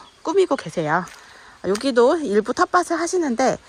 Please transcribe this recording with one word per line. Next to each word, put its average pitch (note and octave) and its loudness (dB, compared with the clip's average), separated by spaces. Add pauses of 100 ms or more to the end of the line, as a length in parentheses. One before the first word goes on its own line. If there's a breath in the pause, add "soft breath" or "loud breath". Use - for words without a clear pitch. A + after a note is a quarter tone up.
(240)
꾸미고 E4+ 0
계세요. E3 -4 (580 loud breath)
여기도 A#3+ 2
일부 G#3+ -2
텃밭을 F4 0
하시는데, C#4+ -2